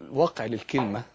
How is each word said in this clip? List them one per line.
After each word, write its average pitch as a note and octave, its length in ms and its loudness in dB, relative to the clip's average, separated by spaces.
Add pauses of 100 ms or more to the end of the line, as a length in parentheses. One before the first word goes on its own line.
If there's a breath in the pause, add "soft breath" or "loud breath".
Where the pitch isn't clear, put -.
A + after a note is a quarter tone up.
(100)
واقع D3+ 340 2
للكلمة، A2+ 580 0 (120)